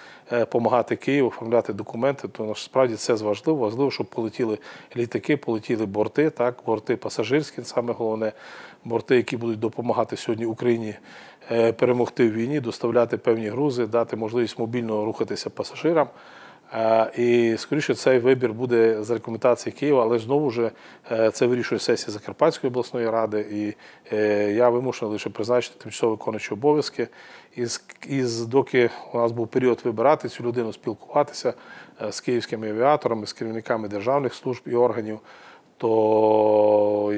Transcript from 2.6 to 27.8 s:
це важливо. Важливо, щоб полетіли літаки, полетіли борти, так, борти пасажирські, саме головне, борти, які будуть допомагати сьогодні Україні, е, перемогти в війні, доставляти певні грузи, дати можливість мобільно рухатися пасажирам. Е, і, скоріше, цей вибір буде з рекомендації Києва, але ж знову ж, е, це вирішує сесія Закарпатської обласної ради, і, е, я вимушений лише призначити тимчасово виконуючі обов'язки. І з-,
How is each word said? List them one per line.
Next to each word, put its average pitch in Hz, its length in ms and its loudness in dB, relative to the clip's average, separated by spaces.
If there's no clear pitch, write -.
це 117 200 0
важливо. 107 440 -2
Важливо, 120 320 0
щоб - 160 -6
полетіли 113 520 -4
літаки, 120 400 -2
полетіли 110 500 -2
борти, 107 440 0
так, 123 240 -2
борти 113 300 -2
пасажирські, 123 680 -4
саме 120 280 -4
головне, 110 400 -2
борти, 117 320 2
які 120 200 2
будуть 117 220 -4
допомагати 113 580 -2
сьогодні 113 300 -4
Україні, 113 480 -2
е, 117 200 4
перемогти 123 560 2
в 107 40 0
війні, 123 280 -2
доставляти 117 560 0
певні 113 320 0
грузи, 120 380 0
дати 113 300 0
можливість 113 420 -2
мобільно 113 460 -2
рухатися 107 460 -4
пасажирам. 151 580 0
Е, 113 420 4
і, 120 420 4
скоріше, 143 360 -2
цей 131 240 4
вибір 123 340 4
буде 113 520 2
з 110 60 -6
рекомендації 113 640 0
Києва, 139 300 2
але 117 160 2
ж 107 60 -4
знову 139 260 0
ж, 117 200 0
е, 113 200 4
це - 160 2
вирішує 120 320 0
сесія 113 340 -2
Закарпатської 135 580 0
обласної 120 400 -4
ради, 107 420 -2
і, 104 220 -4
е, 104 400 2
я 120 160 4
вимушений 120 440 -2
лише 107 180 -6
призначити 120 520 -2
тимчасово 113 300 -2
виконуючі 110 420 -6
обов'язки. 139 540 0
І 120 100 -4
з-, - 180 -8